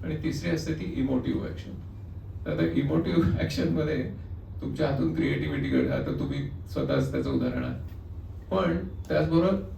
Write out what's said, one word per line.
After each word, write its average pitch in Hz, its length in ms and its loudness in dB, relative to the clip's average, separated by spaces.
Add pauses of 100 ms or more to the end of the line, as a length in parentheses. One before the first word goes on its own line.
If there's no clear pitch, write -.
आणि 156 120 -2
तिसरी 156 340 -2
असते 160 220 0
ती 175 240 -4
इमोटिव्ह 131 500 0
ॲक्शन. - 240 -8 (760)
तर 156 60 -2
आता 156 140 4
इमोटिव्ह 165 720 4
ॲक्शनमध्ये 156 760 0 (480)
तुमच्या - 280 0
हातून 160 260 2
क्रिएटिव्हिटी - 540 0
घडते, - 220 4
आता - 280 0
तुम्ही 139 320 -2 (220)
स्वतःच 135 400 2
त्याचं 135 200 0
उदाहरण 123 320 0
आहात, 127 160 -4 (720)
पण 185 360 2 (220)
त्याचबरोबर 160 540 4 (160)